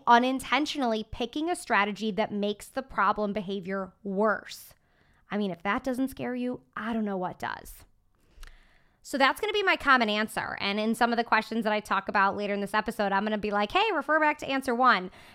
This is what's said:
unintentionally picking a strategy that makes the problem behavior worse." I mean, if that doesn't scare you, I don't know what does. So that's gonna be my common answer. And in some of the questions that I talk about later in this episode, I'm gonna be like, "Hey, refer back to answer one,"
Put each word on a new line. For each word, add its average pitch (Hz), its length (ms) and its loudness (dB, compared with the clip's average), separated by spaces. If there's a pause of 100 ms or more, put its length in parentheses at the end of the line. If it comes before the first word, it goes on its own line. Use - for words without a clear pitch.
unintentionally 254 1000 2
picking 302 400 -4
a 349 60 -2
strategy 208 560 0
that 208 220 -2
makes 208 340 -4
the 269 160 -6
problem 208 500 0
behavior 196 600 -6 (100)
worse." 202 720 -2 (560)
I - 80 -4
mean, 202 140 -2
if 170 100 -10
that 226 220 -2
doesn't 262 260 0
scare 247 260 -6
you, 247 260 -4 (140)
I 214 160 -6
don't 226 140 -2
know 202 120 -2
what 180 220 -6
does. - 460 -10 (1160)
So - 140 -4
that's 269 240 4
gonna 427 100 -2
be 415 120 0
my 349 140 2
common 247 340 4
answer. - 500 -4
And 202 180 -2
in 220 140 0
some 233 180 2
of 233 60 2
the 240 60 2
questions 226 400 0
that 214 100 0
I 214 60 0
talk 196 280 -2
about 196 300 2
later 202 160 -2
in 202 80 -2
this 202 140 -2
episode, 214 360 0
I'm 196 120 2
gonna 214 160 0
be 208 100 -4
like, 208 220 0
"Hey, 427 200 2
refer 311 280 2
back 302 180 2
to - 100 -10
answer 269 280 -2
one," 220 340 4 (260)